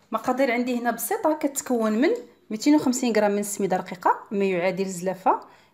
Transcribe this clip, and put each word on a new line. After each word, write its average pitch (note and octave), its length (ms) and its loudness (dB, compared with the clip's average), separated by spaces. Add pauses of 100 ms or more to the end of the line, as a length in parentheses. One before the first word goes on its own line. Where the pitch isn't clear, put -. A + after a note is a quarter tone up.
(120)
مقادير B3+ 400 0
عندي A#3+ 280 -2
هنا A#3+ 120 -2
بسيطة، E4 420 -2
كتكون C4 580 -2
من B3 180 4 (400)
ميتين D4 260 4
وخمسين B3+ 400 2
غرام G#3 160 4
من G3+ 80 0
السميدة G3+ 380 -2
رقيقة، B3+ 420 0 (120)
ما G3 140 0
يعادل F#3 400 0
الزلافة. F#3 540 0 (340)